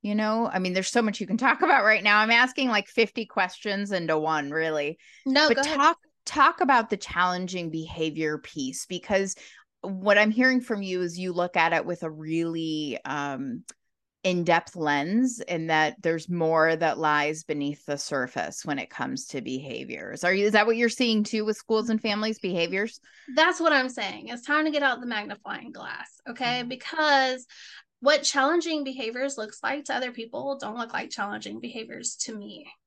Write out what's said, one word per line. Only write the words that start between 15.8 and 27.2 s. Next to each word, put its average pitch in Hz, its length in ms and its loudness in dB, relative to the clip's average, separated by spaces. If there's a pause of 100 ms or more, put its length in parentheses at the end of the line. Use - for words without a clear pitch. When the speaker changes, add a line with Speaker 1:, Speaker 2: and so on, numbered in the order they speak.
Speaker 1:
there's 165 260 -2
more 165 480 4
that 160 220 2
lies 151 460 0
beneath 147 420 -4
the 143 100 -4
surface 127 680 -4
when 143 140 -4
it 107 100 -8
comes 135 380 -8
to 143 120 -6
behaviors. 131 840 -8
Are 180 100 2
you, 202 140 2
is 208 60 2
that 214 120 6
what 226 120 2
you're 233 120 2
seeing 226 340 2
too 214 220 -2
with 214 120 -2
schools 226 320 -2
and 220 120 0
families 214 380 -2
behaviors? 185 600 -2 (360)
Speaker 2:
That's 339 260 4
what 330 100 4
I'm 262 160 4
saying. 214 420 -8
It's 240 160 -10
time 302 200 2
to 311 60 0
get 285 120 0
out 247 160 2
the 247 60 -10
magnifying 208 680 -6
glass, - 380 -12 (180)
okay? 247 340 -4
Speaker 1:
Mm-hmm. 240 80 -8
Speaker 2:
Because 262 760 2 (540)